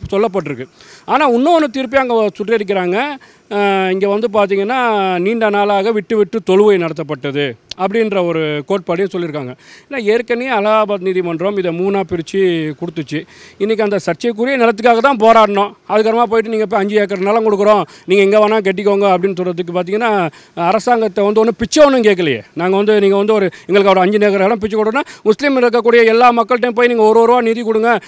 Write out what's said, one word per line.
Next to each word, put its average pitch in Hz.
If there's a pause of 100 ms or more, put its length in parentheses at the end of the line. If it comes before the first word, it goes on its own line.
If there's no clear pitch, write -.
(100)
சொல்லப்பட்டிருக்கு. 180 (360)
ஆனா 262
இன்னொன்னு 294
தீர்ப்பே 262
அங்க 233 (100)
சுட்டரிக்கிறாங்க. 196 (540)
அ, 196
இங்க 190
வந்து 214
பாத்தீங்கன்னா, 202 (380)
நீண்ட 214
நாளாக 202
விட்டு 214
விட்டு 208
தொழுகை 196
நடத்தப்பட்டது 143 (220)
அப்படின்ற 196
ஒரு 156
கோட்பாடையும் 185
சொல்லியிருக்காங்க. 151 (360)
ஏன்னா 269
ஏற்கனவே 240
அலகாபாத் 208
நீதிமன்றம் 180
இதை 175
மூணா 196
பிரிச்சு 170
கொடுத்துச்சு. 160 (360)
இன்னைக்கு 214
அந்த 202
சர்ச்சைக்குரிய 233
நிலத்துக்காக 233
தான் 262
போராடினோம். 208 (160)
அதுக்கப்புறமா 220
போயிட்டு 226
நீங்க 220
இப்ப 208
அஞ்சு 202
ஏக்கர் 202
நிலம் 214
கொடுக்குறோம், 202 (220)
நீங்க 196
எங்க 202
வேணா 214
கட்டிக்கோங்க 196
அப்படின்னு 185
சொல்றதுக்கு 175
பாத்தீங்கன்னா, 190 (240)
அரசாங்கத்தை 208
வந்து 214
ஒண்ணும் 220
பிச்சை 294
ஒண்ணும் 262
கேட்கலையே. 175 (120)
நாங்க 185
வந்து, 208
நீங்க 196
வந்து 208
ஒரு, 196 (100)
எங்களுக்கு 196
ஒரு 185
அஞ்சு 202
ஏக்கர் 202
இடம் 214
பிச்சை 214
கொடுத்தோம்னா, 220 (220)
முஸ்லீம் 262
இருக்கக்கூடிய 233
எல்லா 233
மக்கள்கிட்டையும் 233
போய் 240
நீங்க 233
ஒரு 220
ரூபா 247
நிதி 226
கொடுங்க, 220